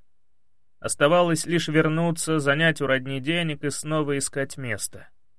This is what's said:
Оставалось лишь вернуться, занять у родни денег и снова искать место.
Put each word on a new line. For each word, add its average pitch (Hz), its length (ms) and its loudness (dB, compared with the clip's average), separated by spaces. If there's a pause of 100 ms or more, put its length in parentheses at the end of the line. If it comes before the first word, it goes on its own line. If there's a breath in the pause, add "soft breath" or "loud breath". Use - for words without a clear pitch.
(800)
Оставалось 170 680 2
лишь 165 220 0
вернуться, 160 680 2
занять 147 440 2
у 139 40 0
родни 131 340 -2
денег 156 440 -2
и 143 60 -2
снова 147 480 -2
искать 135 400 -4
место. 117 500 -8 (300)